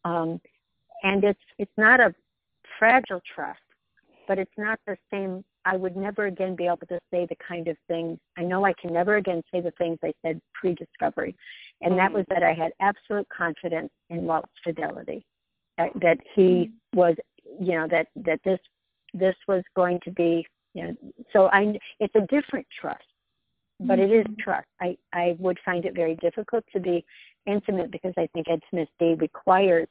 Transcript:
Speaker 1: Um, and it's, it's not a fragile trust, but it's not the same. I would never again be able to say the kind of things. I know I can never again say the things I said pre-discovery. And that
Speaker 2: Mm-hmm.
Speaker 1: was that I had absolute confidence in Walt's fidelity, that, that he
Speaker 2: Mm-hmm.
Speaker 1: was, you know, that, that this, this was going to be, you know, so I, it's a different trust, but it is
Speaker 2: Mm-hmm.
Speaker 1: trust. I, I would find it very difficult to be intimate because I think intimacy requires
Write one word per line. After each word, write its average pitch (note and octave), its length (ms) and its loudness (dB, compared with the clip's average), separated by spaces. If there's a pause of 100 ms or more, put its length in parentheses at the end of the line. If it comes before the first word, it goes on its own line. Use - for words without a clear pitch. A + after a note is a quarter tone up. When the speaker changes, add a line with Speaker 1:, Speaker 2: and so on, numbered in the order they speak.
Speaker 1:
Um, E3+ 380 -4 (600)
and G3 200 2
it's, G3+ 160 2 (180)
it's G3+ 200 -8
not A#3 240 6
a F#3+ 120 4 (640)
fragile A3 440 4 (120)
trust, - 260 -10 (680)
but G3 100 0
it's F#3+ 200 -4
not G#3+ 280 -4
the G3 120 -6 (120)
same. G3 340 -6 (200)
I F#3+ 120 0
would F#3 200 -4
never G3+ 300 -4
again F#3 300 -4
be F3 100 -4
able E3+ 240 -2
to F3 100 -6 (120)
say F3 140 0
the - 100 -10 (120)
kind E3+ 200 -8
of D#3+ 100 -6 (100)
things. E3 300 -4 (200)
I F3 40 -8
know F#3 240 0
I F#3 80 2
can F3 200 -8
never F3+ 220 2
again F3+ 260 -2 (100)
say F3+ 100 -2
the F3 100 -4
things E3 320 -4
I D#3 100 -4 (120)
said D#3+ 160 -4 (120)
pre-discovery. E3+ 840 -4 (460)
And F3+ 160 2
that F#3 100 4
Speaker 2:
Mm-hmm. G#3 100 -2
Speaker 1:
was F#3+ 120 -2
that F3+ 140 0
I E3 100 4
had E3 180 -2 (100)
absolute G3+ 480 -2
confidence E3 600 -6 (180)
in E3+ 140 -6
Walt's D#3+ 280 -2 (120)
fidelity, E3 600 -8 (520)
that, E3+ 140 -2 (100)
that E3+ 160 4 (180)
he G3+ 80 6
Speaker 2:
Mm-hmm. F3+ 560 2
Speaker 1:
was, E3+ 160 6 (440)
you F3+ 140 -2
know, D#3+ 160 -2
that, D#3+ 180 0 (180)
that D#3+ 180 0
this, F#3+ 160 0 (540)
this F#3 220 0 (120)
was F#3 160 0 (120)
going F3+ 280 2
to F3 80 -12
be, E3+ 340 0 (280)
you E3+ 100 -12
know, E3 120 -10 (380)
so F#3+ 140 6
I, G3+ 300 2 (220)
it's G#3+ 160 -4
a G#3 120 6
different C4+ 400 -2 (120)
trust, - 240 -10 (760)
but F#3+ 200 2
it G3 120 4
is A3 140 8
Speaker 2:
Mm-hmm. G#3+ 160 -10
Speaker 1:
trust. - 260 -4 (120)
I, F3+ 180 -4 (160)
I F3 260 0
would F#3 260 -2
find F3+ 200 -2
it F3+ 100 -6
very E3 200 0
difficult G#3+ 480 -4 (100)
to G3 60 -2
be F3 240 -2 (420)
intimate G3+ 460 -2
because F3 260 -8
I E3+ 160 0
think E3 140 -6
intimacy E3 720 0
requires F3 720 2